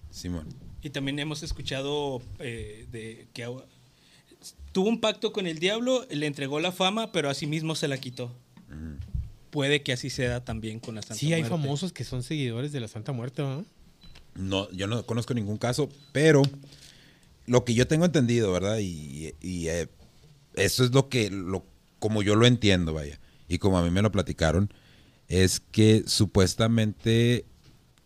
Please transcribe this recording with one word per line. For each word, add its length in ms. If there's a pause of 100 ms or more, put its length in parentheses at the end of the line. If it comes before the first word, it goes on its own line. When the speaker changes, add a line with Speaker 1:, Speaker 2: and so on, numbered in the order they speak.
Speaker 1:
Simón. 380 (340)
Speaker 2:
Y 80
también 300
hemos 240
escuchado, 800 (180)
eh, 520
de 420
que 100
a-, 80 (1200)
tuvo 180
un 100
pacto 320
con 160
el 120
diablo, 500
le 180
entregó 320
la 120
fama, 400
pero 180
a 40
sí 140
mismo 280
se 120
la 100
quitó. 280 (440)
Speaker 1:
Ujú. 280 (540)
Speaker 2:
Puede 320
que 100
así 160
sea 340
también 360
con 160
la 60
Santa 140
Speaker 3:
Sí, 180
hay 80
Speaker 2:
Muerte. 160
Speaker 3:
famosos 360
que 100
son 200
seguidores 480
de 100
la 60
Santa 260
Muerte, 280
¿verdad? 220 (720)
Speaker 1:
No, 360
yo 160
no 180
conozco 280
ningún 240
caso, 320 (220)
pero 300 (1080)
lo 160
que 100
yo 140
tengo 180
entendido, 460
¿verdad? 280
Y, 640
y, 280
eh, 180 (680)
eso 280
es 80
lo 180
que, 200
lo, 340 (360)
como 220
yo 140
lo 100
entiendo, 480
vaya, 260 (280)
y 120
como 180
a 60
mí 80
me 100
lo 100
platicaron, 640 (560)
es 320 (100)
que 340
supuestamente 1400 (600)